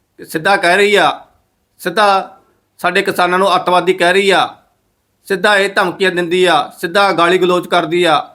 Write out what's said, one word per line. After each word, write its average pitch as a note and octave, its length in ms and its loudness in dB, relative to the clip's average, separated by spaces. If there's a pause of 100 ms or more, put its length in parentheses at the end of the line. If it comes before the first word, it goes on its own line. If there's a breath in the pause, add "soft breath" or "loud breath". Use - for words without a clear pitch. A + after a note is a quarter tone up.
(260)
ਸਿੱਧਾ F3+ 300 -2
ਕਹਿ F3 200 0
ਰਹੀ G3+ 180 2
ਆ, D#3+ 260 2 (580)
ਸਿੱਧਾ G3 600 -2 (400)
ਸਾਡੇ F3+ 240 -2
ਕਿਸਾਨਾਂ F3+ 360 -2
ਨੂੰ F#3+ 180 2
ਅੱਤਵਾਦੀ F3+ 380 0
ਕਹਿ F3+ 180 0
ਰਹੀ G3 180 2
ਆ, D#3+ 260 0 (680)
ਸਿੱਧਾ G3 320 0
ਇਹ G3 140 0
ਧਮਕੀਆਂ F#3+ 420 -2
ਦਿੰਦੀ F3+ 320 0
ਆ, D#3+ 360 0
ਸਿੱਧਾ F#3+ 320 0
ਗਾਲੀ E3+ 260 2
ਗਲੋਚ F3+ 300 0
ਕਰਦੀ F3 360 -2
ਆ, D#3 300 0